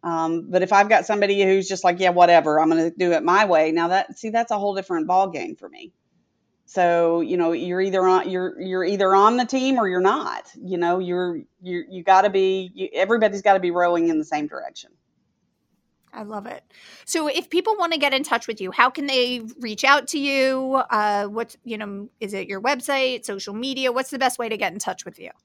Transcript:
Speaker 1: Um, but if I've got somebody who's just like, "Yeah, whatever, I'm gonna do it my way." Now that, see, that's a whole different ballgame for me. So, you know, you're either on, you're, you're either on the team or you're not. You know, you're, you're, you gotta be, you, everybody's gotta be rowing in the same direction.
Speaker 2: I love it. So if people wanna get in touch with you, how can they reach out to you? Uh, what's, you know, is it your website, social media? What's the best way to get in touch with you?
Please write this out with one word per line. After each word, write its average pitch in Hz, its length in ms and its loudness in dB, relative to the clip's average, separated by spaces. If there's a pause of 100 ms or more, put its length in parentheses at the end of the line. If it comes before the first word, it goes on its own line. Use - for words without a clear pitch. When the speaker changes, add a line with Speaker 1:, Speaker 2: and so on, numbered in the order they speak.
Speaker 1:
Um, 165 480 -4
but 180 120 2
if 190 100 -2
I've 202 160 6
got 208 180 4
somebody 202 360 2
who's 190 260 2
just 190 160 -8
like, 180 160 2
"Yeah, 185 100 4
whatever, 170 480 6
I'm 160 100 4
gonna 165 220 2
do 175 220 0
it 156 100 2
my 185 220 4
way." 160 260 2
Now 170 180 0
that, 190 300 -2
see, 220 120 -8
that's 233 200 -2
a 208 80 -2
whole 202 160 -2
different 180 320 -4
ballgame 180 500 -2
for - 120 -20
me. - 240 -20 (720)
So, 170 540 2
you 175 160 -2
know, 170 160 0
you're 180 280 -4
either 190 240 0
on, 185 260 2
you're, 185 300 -6
you're 185 240 -4
either 196 300 2
on 214 220 6
the 247 80 0
team 262 340 -2
or 214 100 0
you're 180 120 0
not. 214 500 -2 (100)
You 180 180 -6
know, 175 200 0
you're, 180 420 -4 (200)
you're, 180 280 -8
you 185 140 -14
gotta 190 280 6
be, 190 440 0
you, 190 180 -8
everybody's 202 500 0
gotta 196 180 4
be 180 100 -2
rowing 175 380 2
in 160 100 0
the 156 60 -2
same 151 220 -4
direction. - 440 -14 (1200)
Speaker 2:
I 226 120 -16
love 208 220 -12
it. - 180 -16 (400)
So 311 240 -2
if - 220 -4
people 392 260 0
wanna 330 220 -2
get 269 160 0
in 269 80 0
touch - 260 -4
with 220 120 -8
you, 185 100 -8
how 247 180 6
can 277 180 -4
they 247 360 0 (160)
reach 226 260 -8
out 277 240 4
to 320 100 -6
you? 262 560 0 (160)
Uh, 208 360 0
what's, 226 380 -8
you 226 120 -8
know, 202 320 -10 (120)
is 202 140 -10
it 190 140 -8
your 196 120 -8
website, 262 640 -2
social 202 300 -8
media? 262 380 -4
What's 262 180 -4
the 277 80 -8
best 247 200 0
way 233 100 -6
to 214 80 -6
get 202 160 -4
in 190 60 -12
touch - 260 -8
with 175 140 -16
you? 87 120 -18 (140)